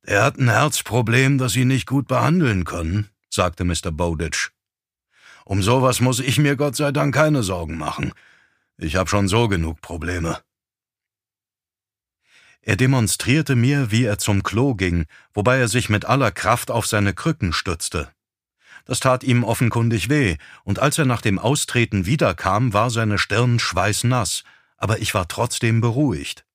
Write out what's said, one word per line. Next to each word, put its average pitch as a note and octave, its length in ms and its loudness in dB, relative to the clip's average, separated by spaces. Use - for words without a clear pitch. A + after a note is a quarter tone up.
„Der G#2 180 2
hat C#3+ 140 0
ein B2+ 120 2
Herzproblem, B2 880 2
das B2+ 160 -2
Sie B2+ 100 0
nicht B2+ 240 0
gut C3+ 220 -2
behandeln B2 560 2
können“, F2 440 -4
sagte F2+ 340 0
Mister F2 260 -2
Bowditch. D#2+ 640 -4
„Um G2 180 0
sowas B2+ 380 4
muss B2+ 180 2
ich C3 200 0
mir C#3+ 180 2
Gott C#3+ 180 0
sei C#3+ 160 0
Dank C#3+ 240 -2
keine D3+ 260 4
Sorgen F2 360 -6
machen. - 340 -6
Ich F2 200 -4
hab F2 120 0
schon G2+ 200 2
so A2+ 180 2
genug E2 320 -2
Probleme.“ E2 600 -6
Er A2 140 0
demonstrierte C3 800 2
mir, B2+ 360 2
wie A#2 120 2
er G#2 140 0
zum G2 260 0
Klo A#2+ 320 0
ging, F2 300 0
wobei B2 240 2
er A#2+ 120 2
sich A#2+ 180 0
mit G#2 160 0
aller A#2+ 280 0
Kraft - 380 -2
auf A#2 160 -2
seine G2+ 280 0
Krücken G#2+ 400 -2
stützte. - 580 -6
Das C3 160 -6
tat B2+ 240 2
ihm A#2+ 220 2
offenkundig A2+ 640 0
weh, C3 260 2
und G2 140 -2
als D3 180 0
er D#3 80 0
nach B2 160 0
dem G2 180 0
Austreten A2 680 0
wiederkam, G#2+ 680 0
war A2 160 2
seine G#2+ 280 0
Stirn A#2+ 400 2
schweißnass, G#2+ 840 -2
aber G#2+ 240 -2
ich - 140 -4
war F#2 160 0
trotzdem A#2 500 0
beruhigt. A2+ 760 -2